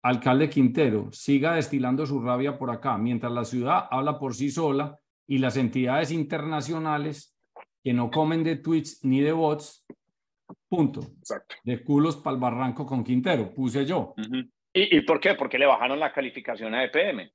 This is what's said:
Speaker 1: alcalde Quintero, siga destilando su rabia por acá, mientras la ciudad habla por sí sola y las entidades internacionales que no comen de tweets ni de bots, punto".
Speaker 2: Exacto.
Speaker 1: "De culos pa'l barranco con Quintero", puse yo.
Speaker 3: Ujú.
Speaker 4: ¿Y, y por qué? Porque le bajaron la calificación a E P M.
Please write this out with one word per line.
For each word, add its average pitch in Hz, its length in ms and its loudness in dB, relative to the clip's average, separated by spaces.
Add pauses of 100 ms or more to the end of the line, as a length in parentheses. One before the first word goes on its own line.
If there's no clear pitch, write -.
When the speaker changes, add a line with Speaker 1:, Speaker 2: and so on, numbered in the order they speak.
Speaker 1:
alcalde 127 480 2
Quintero, 120 600 2
siga 143 440 0
destilando 139 500 -2
su 135 160 -4
rabia 127 380 -2
por 127 100 -6
acá, 117 300 -4
mientras 117 320 -2
la 120 120 -2
ciudad 123 460 0
habla 139 300 -2
por 127 160 -6
sí 139 160 -4
sola 147 480 -2 (260)
y 139 140 0
las 131 180 0
entidades 131 540 0
internacionales 151 1200 -4 (480)
que 131 80 0
no 120 200 0
comen 156 320 2
de 160 140 0
tweets 156 460 -2
ni 131 160 4
de 147 120 4
bots, 151 520 -2 (880)
punto". 156 300 2 (180)
Speaker 2:
Exacto. - 460 -10
Speaker 1:
"De 120 200 -4
culos 147 340 2
pa'l 135 200 -4
barranco 127 480 -2
con 127 180 -2
Quintero", 123 480 0
puse 131 320 -2
yo. 147 320 -2
Speaker 3:
Ujú. 123 320 -6 (260)
Speaker 4:
¿Y, 190 260 4
y - 20 4
por 156 180 2
qué? 190 160 2
Porque 131 240 -2
le 143 60 6
bajaron 127 340 4
la 151 140 -2
calificación 110 600 -6
a 127 120 0
E - 20 -6
P 180 220 0
M. 98 260 -8